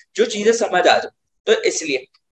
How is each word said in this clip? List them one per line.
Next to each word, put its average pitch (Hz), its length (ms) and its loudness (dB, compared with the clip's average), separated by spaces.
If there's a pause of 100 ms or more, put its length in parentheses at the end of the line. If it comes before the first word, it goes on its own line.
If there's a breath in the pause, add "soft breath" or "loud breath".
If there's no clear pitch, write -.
(160 loud breath)
जो 226 100 2
चीजें 214 280 0
समझ 180 340 0
आ 113 100 6
जाए। - 120 -6 (360)
तो - 160 2
इसलिए 156 460 -4 (240)